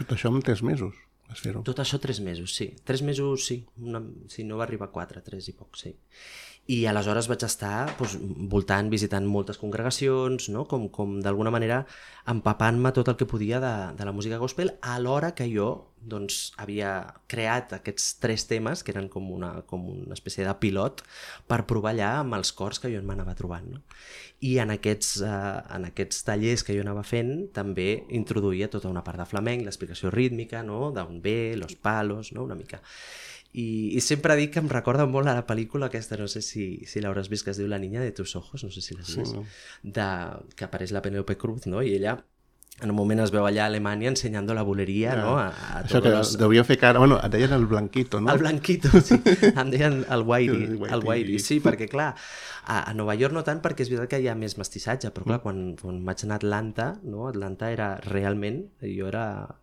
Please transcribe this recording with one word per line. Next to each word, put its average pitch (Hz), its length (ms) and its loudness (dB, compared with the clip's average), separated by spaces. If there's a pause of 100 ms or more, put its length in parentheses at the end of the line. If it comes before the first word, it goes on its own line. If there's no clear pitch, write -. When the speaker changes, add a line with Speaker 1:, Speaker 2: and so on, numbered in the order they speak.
Speaker 1:
tot 123 100 -2
això 117 160 0
en 135 100 2
tres 120 220 0
mesos 120 300 0 (300)
vas - 180 -18
fer-ho? 107 240 -6
Speaker 2:
Tot 131 160 -4
això 139 160 -2
tres 131 240 -4
mesos, 87 320 -6
sí. - 160 -6 (160)
Tres 131 160 -2
mesos, 139 480 0
sí. 123 140 -6 (180)
Una, 117 220 -8 (240)
sí, - 180 -12
no 107 160 -6
va 113 80 -4
arribar 104 220 -8
a - 20 -16
quatre, 90 320 -10
tres 92 240 -12
i - 80 -14
poc, - 180 -20
sí. - 200 -14 (680)
I 117 220 0
aleshores 107 440 2
vaig 120 160 -2
estar, 110 460 -4
doncs, 110 240 -4 (340)
voltant, 101 400 2
visitant 101 360 0
moltes 101 320 0
congregacions, 127 920 -2
no? 110 160 -4
Com, 120 240 -4
com 101 300 -4
d'alguna 101 340 0
manera 117 300 0 (400)
empapant-me 117 680 2
tot 127 180 2
el 120 80 0
que 127 80 0
podia 110 360 -2
de, 123 120 -2 (180)
de 101 140 -8
la 101 80 -4
música 110 240 -4
gospel, 127 420 -2
alhora 127 560 -2
que 127 100 -4
jo, 107 220 0 (320)
doncs, 107 560 -6
havia 101 340 -6 (380)
creat 113 460 -2
aquests - 440 -4
tres 113 320 -2
temes, 117 320 -2
que 101 120 -6
eren 98 160 -6
com 95 200 -8
una, 90 220 -8 (140)
com 90 260 -8
una 92 260 -10
espècie - 280 -6
de 98 120 -2
pilot, 101 460 -2 (400)
per 113 220 0
provar 110 280 0
allà 107 160 0 (140)
amb 123 100 -4
els 95 180 -2
cors - 300 -6
que 127 80 -6
jo 104 160 -6
m'anava 95 320 -4
trobant, 87 320 -8
no? 110 140 -14 (580)
I 127 180 2
en 107 140 0
aquests, 104 480 -2
eh, 101 320 -2 (240)
en 92 80 -6
aquests - 400 -6
tallers 110 400 0
que 101 80 -2
jo 101 80 0
anava 101 240 -6
fent, 131 480 -2
també 98 380 -2 (180)
introduïa 101 640 0
tota 95 160 -6
una 87 160 -4
part 85 160 -8
de 87 80 -8
flamenc, 113 400 -2
l'explicació 87 400 -6
rítmica, 117 560 0
no? 113 320 -4
D'on 85 240 -8
ve, 113 400 0
los 80 160 -10
palos, 107 560 -2
no? - 160 -8
Una 95 80 -10
mica... - 240 -16 (760)
I, 110 400 -2
i 123 80 4
sempre 151 320 4
dic 147 160 4
que 170 80 -2
em 151 80 2
recorda 131 400 2
molt 135 240 4
a 123 60 2
la 120 100 -2
pel·lícula 113 400 -2
aquesta, 113 320 -6
no 104 80 -4
sé 107 160 -8
si, 104 220 -6 (260)
si 107 80 -4
l'hauràs 98 320 -2
vist, 107 160 -4
que 98 80 -2
es 101 60 -6
diu 101 100 -2
La 98 80 -4
niña 101 240 -4
de 113 80 -2
tus - 240 -8
ojos, 110 320 -10
no - 20 -10
sé 92 140 -10
si - 140 -10
l'has 87 100 -12
Speaker 1:
Sí, 85 160 -4
Speaker 2:
vist, 113 160 -6
Speaker 1:
no. 104 60 -10 (360)
Speaker 2:
de, 98 280 -4 (500)
que 92 80 -6
apareix 92 240 -6
la 98 100 -2
Penélope 98 380 -2
Cruz, 113 320 -4
no? 98 100 -2
I 110 140 2
ella, 104 220 0 (640)
en 107 80 0
un 104 60 2
moment 107 260 4
es 101 80 2
veu 104 160 4
allà 104 160 4
a 107 80 2
Alemanya 107 400 -2
ensenyando 107 420 -2
la 107 140 0
bulería, 101 480 2
Speaker 1:
Ja. 110 60 0
Speaker 2:
no? 120 180 2
A, 110 80 2
a - 380 -6
Speaker 1:
Això 123 160 6
Speaker 2:
todos - 20 6
Speaker 1:
que 117 140 8
Speaker 2:
los 110 240 2
Speaker 1:
devien 113 260 10
fer 135 140 8
cara, 123 180 10
bueno, 135 240 10
et 104 80 0
deien 127 240 6
el 123 160 6
Blanquito, 104 480 2
no? 120 140 4
Speaker 2:
El 135 100 4
Blanquito, 151 560 2
sí. - 160 10 (240)
Speaker 1:
<laughs> - 160 10
Speaker 2:
Em 135 160 2
deien 139 300 4 (100)
el 117 160 4
Whitey, 120 380 4
Speaker 1:
El 110 160 -2
Whitey. 107 160 -2
Speaker 2:
el 107 100 0
Whitey, 107 320 2
sí, 147 240 2
perquè, 110 240 4
clar, 143 220 0 (560)
a, 107 240 0
a 107 80 -6
Nova 104 180 0
York 135 160 2
no 160 160 -2
tant, 151 160 0
perquè 143 220 0
és 123 80 -2
veritat 120 180 -2
que 139 80 2
hi 127 80 2
ha 113 80 -2
més 107 240 -6
mestissatge, 107 560 -4
però, 90 80 -8
clar, 113 160 0
Speaker 1:
Mm. 120 80 -8
Speaker 2:
quan, 95 160 -4 (160)
quan 90 240 -6
vaig 92 240 -4
anar 107 80 -2
a 101 80 -6
Atlanta, 107 460 -2 (180)
no? 113 220 -8
Atlanta 101 420 -6
era 107 220 -2 (100)
realment, 101 600 -2 (180)
jo 95 240 -4
era 110 160 -4 (400)